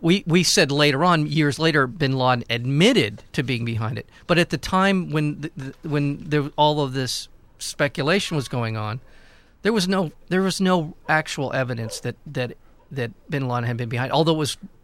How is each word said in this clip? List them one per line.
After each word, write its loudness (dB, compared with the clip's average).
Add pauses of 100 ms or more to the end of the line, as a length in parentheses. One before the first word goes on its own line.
We, 2
we 4
said 4
later 4
on, 4
years 0
later, 2
bin -2
Laden 2
admitted 2 (100)
to -2
being -2
behind -4
it. -12 (200)
But 4
at 2
the -2
time 2
when -2
the, -8
the, -12
when -2 (120)
there, -2
all 2
of -2
this -6 (280)
speculation -2
was -4
going -4
on, -6 (640)
there 0
was 0
no, 0 (180)
there 2
was 0
no 2 (140)
actual -2
evidence -4
that, -6 (120)
that, -6 (360)
that -6 (200)
bin -2
Laden 0
had -2
been -6
behind, -4
although 4
it 0
was -2 (260)